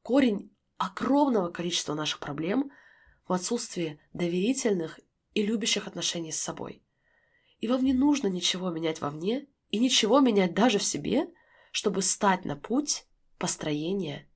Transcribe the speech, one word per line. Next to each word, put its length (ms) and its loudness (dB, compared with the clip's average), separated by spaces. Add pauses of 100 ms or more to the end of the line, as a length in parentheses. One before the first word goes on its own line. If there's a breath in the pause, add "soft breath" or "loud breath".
Корень 500 2 (280)
огромного 720 2
количества 420 -4
наших 280 -4
проблем 500 -4 (580 loud breath)
в 60 0
отсутствии 680 -4 (140)
доверительных 880 -2 (340)
и 100 0
любящих 440 -2
отношений 440 -6
с 80 -4
собой. 420 -8 (760)
И 100 -6
вам 160 2
не 80 2
нужно 360 4
ничего 420 -2
менять 320 -4
вовне 440 -4 (220)
и 100 -4
ничего 420 6
менять 340 4
даже 240 4
в 60 0
себе, 440 0 (440 soft breath)
чтобы 280 -2
стать 460 2
на 100 -4
путь 480 -2 (320)
построения 1000 -4